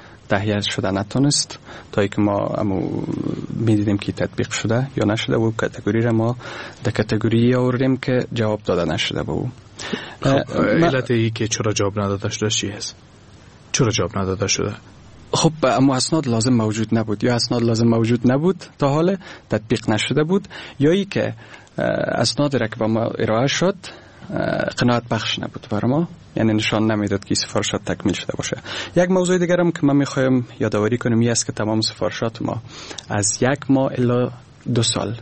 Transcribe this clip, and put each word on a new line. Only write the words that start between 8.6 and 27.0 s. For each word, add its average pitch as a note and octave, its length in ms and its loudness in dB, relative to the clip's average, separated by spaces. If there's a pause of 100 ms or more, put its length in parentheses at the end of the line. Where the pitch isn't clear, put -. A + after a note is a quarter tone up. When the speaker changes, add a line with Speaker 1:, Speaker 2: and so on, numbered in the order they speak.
Speaker 1:
داده F2 300 0
نشده - 300 -2
به - 80 -6
او. A#2+ 200 -4 (720)
Speaker 2:
خب، - 60 0
Speaker 1:
اه، A#2 520 2
ما E3 80 4
Speaker 2:
علت C3 240 0
ای A2+ 180 2
که A2+ 180 -4
چرا A2 260 -2
جواب G2+ 260 -2
نداده G2 300 -2
شده G#2+ 200 -2
چی - 200 -2
هست؟ - 260 -10 (760)
چرا B2 180 2
جواب F#2 280 0
نداده F#2+ 300 0
شده؟ F#2 260 -2 (600)
Speaker 1:
خب، - 180 2 (120)
اما C3 320 4
اسناد C#3+ 320 0
لازم A#2 260 2
موجود A2 380 2
نبود، G#2+ 320 0
یا B2 120 2
اسناد A#2+ 280 0
لازم A#2 240 4
موجود A2+ 440 4
نبود E3 340 2 (140)
تا C#3+ 100 4
حال E3+ 280 2 (320)
تطبیق A2 400 0
نشده B2+ 340 2
بود، F#3 240 0 (320)
یا C#3+ 120 4
ای G3 140 2
که، A2+ 280 -2 (440)
اه، - 80 0 (360)
اسناد C#3 340 0
را A2+ 120 0
که A2 80 -8
به A2 120 0
ما A2 180 2 (140)
ارائه A2+ 280 2
شد، F#3 280 0 (540)
اه، - 360 -2 (120)
قناعت A#2+ 340 4
بخش - 280 -2
نبود - 300 -10
بر G#2+ 160 -2
ما، D3 220 0 (280)
یعنی A2+ 180 2
نشان G#2+ 380 0
نمیداد G2+ 340 -2